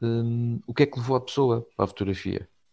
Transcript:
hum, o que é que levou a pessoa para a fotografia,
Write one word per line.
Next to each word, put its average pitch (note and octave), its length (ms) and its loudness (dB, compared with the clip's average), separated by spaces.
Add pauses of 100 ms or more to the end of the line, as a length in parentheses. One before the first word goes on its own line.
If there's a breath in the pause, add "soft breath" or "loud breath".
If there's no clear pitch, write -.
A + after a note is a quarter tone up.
hum, A#2 640 0
o A#2+ 60 -8
que D3 100 4
é - 20 8
que C#3+ 140 -2
levou B2+ 180 0
a B2+ 40 0
pessoa B2 440 0 (100)
para G2+ 100 2
a - 20 2
fotografia, F#2+ 600 -4 (260)